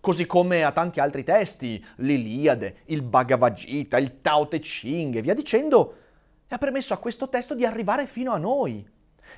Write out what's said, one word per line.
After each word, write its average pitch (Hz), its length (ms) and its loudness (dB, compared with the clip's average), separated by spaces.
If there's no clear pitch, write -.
così 175 240 0
come 175 400 4
a 139 80 2
tanti 170 260 -2
altri 139 240 0
testi, 131 580 0
l'Iliade, 123 880 0
il 151 140 -4
Bhagavad 123 520 2
Gita, 131 440 -4
il 131 220 -2
Tao 151 300 2
Te 165 100 -4
Ching 139 560 -6
e 113 60 -2
via 143 120 0
dicendo, 254 640 2
le - 80 -10
ha 247 40 -6
permesso 269 360 -2
a 180 40 -2
questo 240 320 -6
testo 247 260 -4
di 240 80 0
arrivare 226 440 -2
fino 247 260 -4
a 196 40 0
noi. 160 600 -4